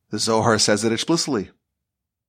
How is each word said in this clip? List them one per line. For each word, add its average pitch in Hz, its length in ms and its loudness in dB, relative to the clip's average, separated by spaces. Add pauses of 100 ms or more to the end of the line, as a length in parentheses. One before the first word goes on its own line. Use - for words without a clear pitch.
the 107 80 -6
Zohar 110 400 2
says 104 260 0
it 113 80 0
explicitly. 123 600 -2 (760)